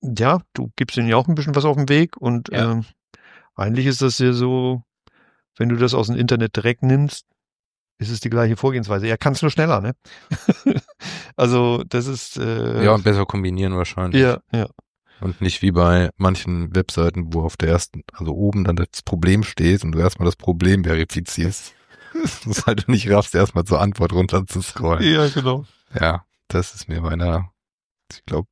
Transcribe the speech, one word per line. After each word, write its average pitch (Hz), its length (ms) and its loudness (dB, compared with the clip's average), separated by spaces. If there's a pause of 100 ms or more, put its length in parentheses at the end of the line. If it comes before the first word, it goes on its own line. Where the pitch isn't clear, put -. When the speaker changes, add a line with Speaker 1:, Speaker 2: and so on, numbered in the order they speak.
Speaker 1:
Ja, 131 400 0 (100)
du 120 240 -8
gibst - 220 -4
ihm 117 100 0
ja 113 80 4
auch 131 120 4
ein 170 60 2
bisschen 147 220 -4
was 143 80 0
auf 151 120 2
den 143 120 0
Weg 156 300 2
und, 120 340 -2
Speaker 2:
Ja. 117 200 0
Speaker 1:
ähm, 117 120 -2 (680)
eigentlich 113 320 0
ist 135 160 0
das 127 160 0
ja 127 160 4
so, 127 480 0 (760)
wenn 117 140 0
du 120 60 2
das 120 180 2
aus 113 140 0
dem 120 80 -2
Internet 120 400 0
direkt 120 260 -2
nimmst, 135 420 2 (760)
ist 107 120 -8
es 113 100 -6
die - 80 -4
gleiche 113 300 2
Vorgehensweise. 110 500 -2
Er 113 80 0
kann's 139 240 0
nur 156 100 2
schneller, 156 300 2
ne? 113 140 -4 (360)
<laughs> - 540 -2 (540)
Also, 120 460 2
das 123 220 -4
ist, 135 320 -10
äh, 113 460 -2
Speaker 3:
Ja, 104 100 6
und 101 100 -2
besser 98 220 2
kombinieren 95 500 -2
wahrscheinlich. 90 460 -2
Speaker 1:
Ja, 123 180 -2 (120)
ja. 113 160 -2 (520)
Speaker 3:
Und 95 220 -4
nicht 92 200 0
wie 95 80 4
bei 87 460 4
manchen 90 580 -2
Webseiten, 85 600 0
wo 82 80 0
auf 80 160 -4
der 82 120 0
ersten, - 420 -2
also 80 220 -6
oben 101 300 0
dann 87 120 0
das - 260 -4
Problem 92 400 2
steht 90 420 0
und 80 80 -4
du 80 60 -2
erstmal 90 280 0
das 85 100 0
Problem 90 480 2
verifizierst. 82 960 -4
<laughs> - 680 -8
Das 107 200 -4
halt 104 220 -2
nicht 113 220 2
raffst, 101 240 2
erstmal 90 300 2
zur 90 160 2
Antwort 98 340 0
runter 92 320 0
zu - 160 -6
scrollen. 82 400 -2
Speaker 1:
Ja, 156 260 4
genau. 135 380 -2 (320)
Speaker 3:
Ja, 82 260 -2 (240)
das - 260 -2
ist - 140 -18
mir 82 140 -6
bei 80 80 -4
einer, 85 400 -2 (600)
ich - 140 -20
glaub - 280 -4